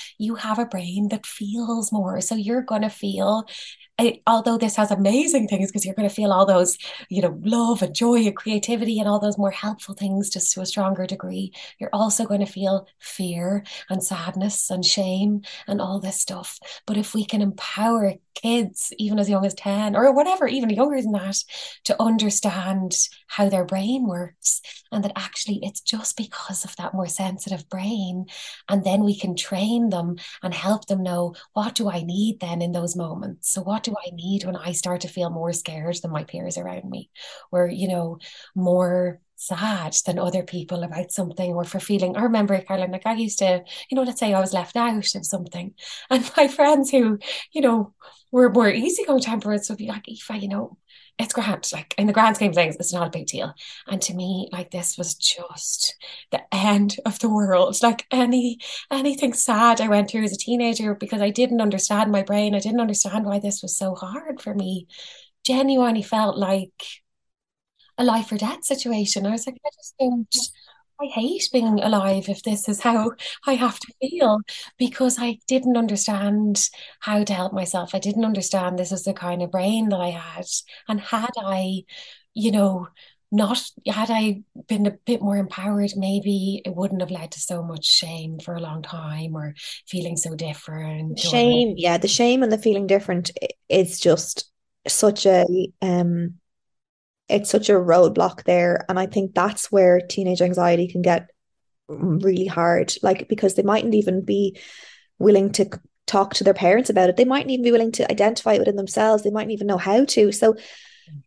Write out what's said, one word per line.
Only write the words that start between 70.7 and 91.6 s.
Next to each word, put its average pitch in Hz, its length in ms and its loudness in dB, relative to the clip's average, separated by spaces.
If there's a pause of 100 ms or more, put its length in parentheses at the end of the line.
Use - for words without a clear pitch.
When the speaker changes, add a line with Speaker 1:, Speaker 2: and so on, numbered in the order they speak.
Speaker 1:
I 285 60 -4
hate 277 460 -4
being 226 280 2
alive 196 480 0
if 196 140 -6
this 208 260 -4
is 208 120 -4
how 233 320 2 (340)
I 269 80 2
have 233 260 0
to - 200 -16
feel," 262 400 2 (380)
because 254 400 0
I 233 280 -4
didn't 254 320 2
understand 208 880 0 (320)
how 208 240 0
to 202 100 -2
help 180 200 -2
myself. 180 400 -4
I 196 40 -2
didn't 208 280 0
understand 185 520 -2
this 180 120 -4
was 185 140 -6
the 196 100 -2
kind 175 280 -6
of 175 80 -6
brain 208 400 0
that 190 100 0
I 175 100 0
had. 170 360 -12 (420)
And 208 120 -2
had 226 380 -4
I, 190 460 -4 (500)
you 220 180 2
know, 190 360 2 (440)
not, 208 300 2 (240)
had 214 240 -2
I 214 320 0 (260)
been 208 180 2
a 202 200 -2
bit 240 160 0
more 202 160 0
empowered, 202 580 -2
maybe 196 680 -2
it 180 100 -8
wouldn't 190 260 -2
have 180 100 -4
led 165 220 -10
to - 80 -14
so 175 220 -6
much 165 220 -10
shame 160 540 0
for 175 160 -10
a 170 60 -8
long 160 220 -8
time, 160 540 -8
or 151 180 -8 (320)
feeling 170 320 -6
so 165 160 -4
different, 156 920 -6
or 170 60 2
Speaker 2:
Shame, 240 480 4